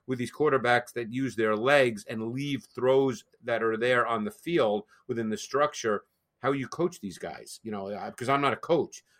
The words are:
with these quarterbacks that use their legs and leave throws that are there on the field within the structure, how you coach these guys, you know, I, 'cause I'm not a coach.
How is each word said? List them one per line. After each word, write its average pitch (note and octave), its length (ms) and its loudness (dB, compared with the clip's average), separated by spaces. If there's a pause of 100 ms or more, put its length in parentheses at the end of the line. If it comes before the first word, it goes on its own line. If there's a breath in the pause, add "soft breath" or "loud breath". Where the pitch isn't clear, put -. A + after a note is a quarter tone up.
with B2+ 140 -4
these A#2 120 -4
quarterbacks B2 600 2
that A#2 200 -6
use B2+ 220 -4
their A2 220 2
legs B2 520 4
and A2+ 240 -6
leave C3+ 400 -6
throws C3 520 2 (180)
that A2+ 220 -2
are A2+ 120 0
there A#2+ 300 2
on A2+ 180 -2
the G#2 60 -4
field A2 540 0 (240)
within A2+ 200 -4
the G#2+ 80 -2
structure, B2+ 680 -2 (340)
how C3+ 140 -2
you C3+ 160 -4
coach F3 320 -4
these F#2 180 -10
guys, D2 460 -12
you A2 80 -8
know, G2+ 200 -6
I, G2+ 200 -8
'cause A#2+ 160 -6
I'm C#3 120 2
not C#3 120 2
a G#2+ 40 -2
coach. - 460 0 (180)